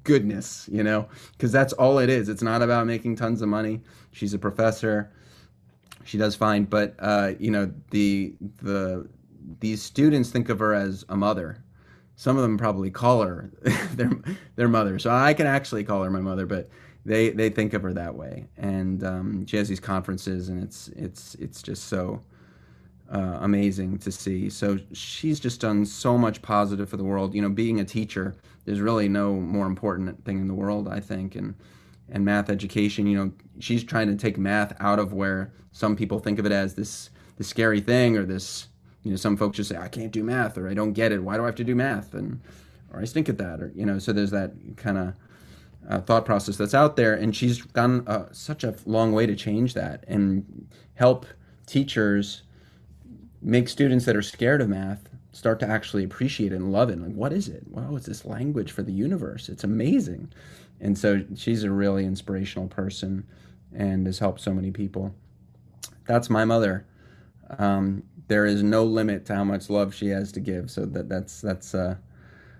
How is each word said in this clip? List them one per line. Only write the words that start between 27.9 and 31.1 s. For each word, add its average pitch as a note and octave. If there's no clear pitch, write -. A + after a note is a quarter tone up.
there's G2+
really G#2+
no G2+
more F#2+
important F#2
thing G2
in F#2+
the F#2+
world, G2+
I G#2
think. F#2+